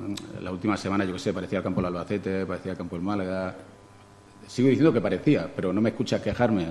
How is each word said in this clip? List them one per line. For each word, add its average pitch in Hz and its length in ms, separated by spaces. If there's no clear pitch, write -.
La 92 100
última 95 240
semana, 98 300
yo 92 80
qué 90 60
sé, 104 120
parecía 92 280
el 90 40
campo 95 160
del 90 160
Albacete, 95 500
parecía 92 280
el 85 40
campo 87 200
del 85 80
Málaga. 95 500
Sigo 123 220
diciendo 135 240
que 120 80
parecía, 95 560
pero 90 160
no 95 80
me 110 120
escuchas 110 280
quejarme. 101 520